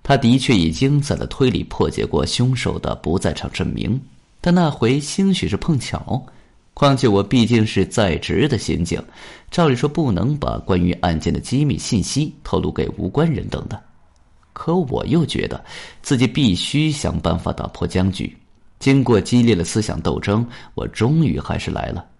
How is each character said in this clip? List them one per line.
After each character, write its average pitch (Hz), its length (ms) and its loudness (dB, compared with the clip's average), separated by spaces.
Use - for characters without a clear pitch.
他 - 140 4
的 131 240 4
确 131 160 4
以 85 160 4
精 139 300 2
彩 143 120 -2
的 - 140 -4
推 131 220 0
理 90 160 -2
破 - 240 -2
解 - 160 -2
过 - 200 0
凶 127 300 0
手 - 240 -4
的 - 160 -4
不 85 240 -2
在 92 140 0
场 - 180 -8
证 - 160 -4
明， 95 340 -4
但 175 160 2
那 170 160 2
回 135 300 0
兴 196 320 0
许 - 160 -2
是 - 80 -2
碰 160 200 0
巧。 - 480 -6
况 139 220 2
且 127 100 0
我 101 160 4
毕 113 240 4
竟 110 220 4
是 95 180 0
在 92 340 0
职 92 280 0
的 123 100 0
刑 80 280 -2
警， - 180 -6
照 170 160 2
理 131 80 4
说 123 120 0
不 147 220 0
能 101 280 0
把 58 220 -4
关 90 220 0
于 87 120 2
案 82 260 0
件 80 120 -2
的 - 100 -2
机 143 240 0
密 127 120 0
信 - 240 0
息 - 400 -2
透 - 160 -4
露 85 140 -2
给 - 160 -2
无 87 120 -4
关 156 200 0
人 123 200 -4
等 - 180 -8
的。 - 160 -10
可 - 200 -4
我 175 340 -2
又 151 180 2
觉 - 200 -4
得 - 160 -8
自 - 140 0
己 123 100 4
必 127 300 2
须 151 340 0
想 85 300 -2
办 85 180 0
法 - 140 -4
打 - 160 -8
破 - 180 -6
僵 92 240 0
局。 - 260 -6
经 139 240 4
过 120 160 6
激 123 220 2
烈 117 120 4
的 85 120 2
思 110 160 -2
想 - 180 -4
斗 80 220 -2
争， 110 260 0
我 - 140 -6
终 151 380 2
于 80 120 0
还 - 220 -4
是 - 100 -6
来 - 180 -4
了。 - 180 -8